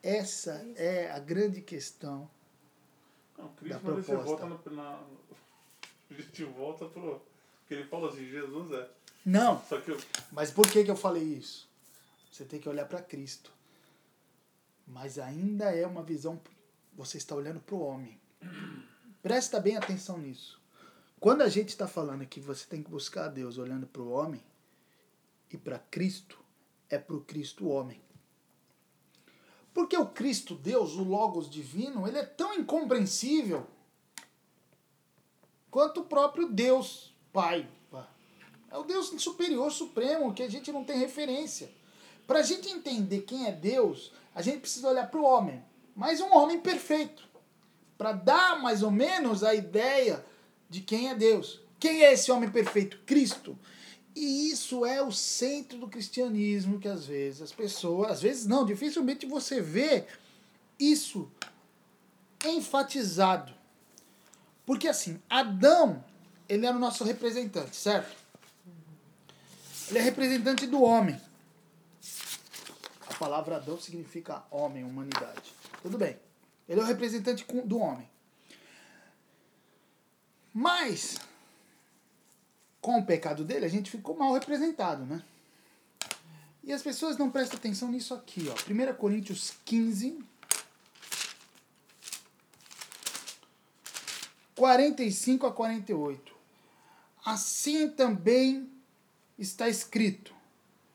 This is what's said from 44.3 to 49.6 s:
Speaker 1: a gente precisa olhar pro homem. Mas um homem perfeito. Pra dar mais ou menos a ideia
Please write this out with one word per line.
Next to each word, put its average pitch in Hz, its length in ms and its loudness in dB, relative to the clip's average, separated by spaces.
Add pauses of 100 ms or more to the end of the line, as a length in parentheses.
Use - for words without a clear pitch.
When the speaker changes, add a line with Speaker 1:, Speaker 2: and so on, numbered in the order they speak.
Speaker 1:
a 175 100 -6
gente 262 160 0
precisa 247 280 -4
olhar 254 220 2
pro 311 140 0
homem. 208 400 4 (320)
Mas 302 260 0
um 381 140 4
homem 320 240 8
perfeito. - 680 -2 (680)
Pra 214 140 -2
dar 302 500 6
mais 220 220 2
ou 214 80 4
menos 247 520 2
a 220 120 6
ideia 214 680 2 (460)